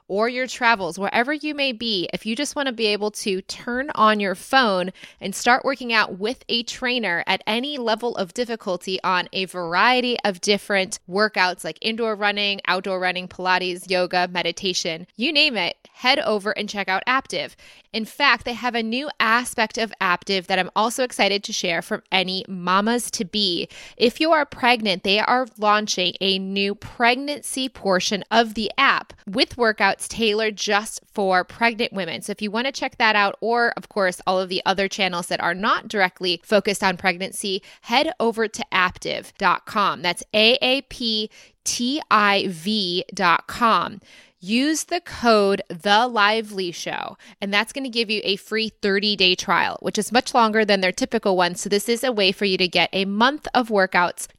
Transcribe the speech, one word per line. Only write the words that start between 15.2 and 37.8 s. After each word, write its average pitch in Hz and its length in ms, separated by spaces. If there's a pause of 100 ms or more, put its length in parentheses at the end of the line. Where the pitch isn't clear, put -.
name 294 240
it, 175 200 (180)
head 277 260
over 208 240
and 208 240
check 196 220
out 190 160
Aptiv. 196 480 (400)
In 220 100
fact, 254 400
they 240 80
have 233 220
a 233 80
new 240 260 (100)
aspect 226 600
of 226 200
Aptiv 185 480
that 190 120
I'm 180 180
also 233 260
excited 202 420
to 220 100
share 170 260
from - 220 (100)
any 185 340
mamas 196 680
to - 120
be. 185 420 (300)
If 226 240
you 311 120
are 302 120
pregnant, 220 600
they 202 160
are 247 260 (100)
launching 208 640
a 190 180
new 196 360
pregnancy 262 960
portion 185 600
of 226 220
the 214 240
app 254 380 (120)
with 208 300
workouts 220 500
tailored 220 500
just 208 440 (100)
for 185 340
pregnant 233 500
women. 175 260
So 202 120
if 196 100
you 214 80
want 226 160
to - 60
check - 260
that 220 180
out, 202 240
or 233 380
of 185 100
course, 185 380
all 185 120
of 185 120
the 185 160
other 196 200
channels 180 420
that 175 120
are 170 140
not 226 340
directly 185 560
focused 202 400
on 180 140
pregnancy, 185 640 (180)